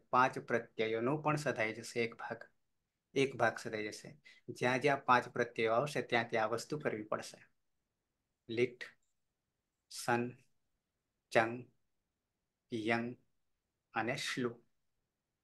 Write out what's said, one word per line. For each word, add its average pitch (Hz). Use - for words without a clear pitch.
પાંચ 127
પ્રત્યયોનો 113
પણ 151
સધાઈ 113
જશે. 117
એક 117
ભાગ, -
એક 135
ભાગ 117
સધાઈ 110
જશે. -
જ્યાં 123
જ્યાં 139
પાંચ 123
પ્રત્યયો 113
આવશે 135
ત્યાં 117
ત્યાં 110
આ 117
વસ્તુ 113
કરવી 110
પડશે. -
લિટ, 120
સન, 120
ચંગ, 117
યંગ 117
અને 113
શ્લુ. 123